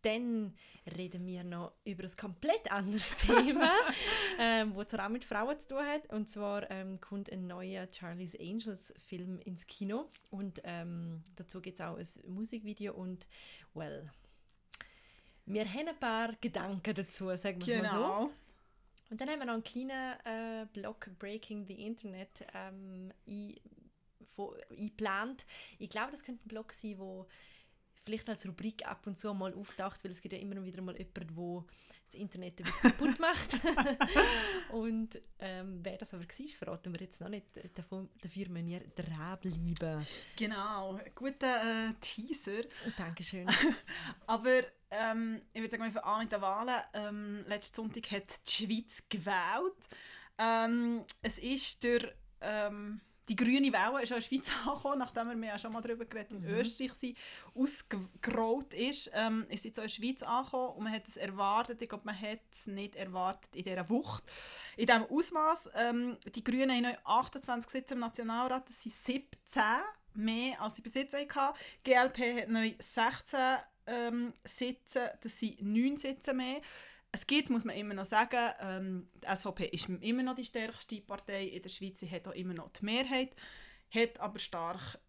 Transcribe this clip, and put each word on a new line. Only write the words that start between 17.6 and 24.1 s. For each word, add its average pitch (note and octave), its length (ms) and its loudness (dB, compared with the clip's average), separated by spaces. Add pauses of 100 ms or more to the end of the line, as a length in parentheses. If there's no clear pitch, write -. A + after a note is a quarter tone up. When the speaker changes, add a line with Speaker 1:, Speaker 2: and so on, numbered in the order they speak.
Speaker 1:
wir's A#3 160 2
mal G#3+ 60 2
so. G3+ 80 2
Speaker 2:
Genau. C4+ 340 2 (800)
Speaker 1:
Und A3+ 100 -8
dann C4+ 80 -2
haben D4+ 120 -2
wir C4+ 40 -4
noch A#3+ 80 -2
einen A3+ 100 0
kleinen, C4 640 -6
äh, A3+ 480 -4
Blog G#3 460 -8
Breaking G#3 480 -8
the G3 180 -12
Internet, G3 720 -10
ähm, F#3+ 580 -12 (160)
ein-, G#3 320 -10 (640)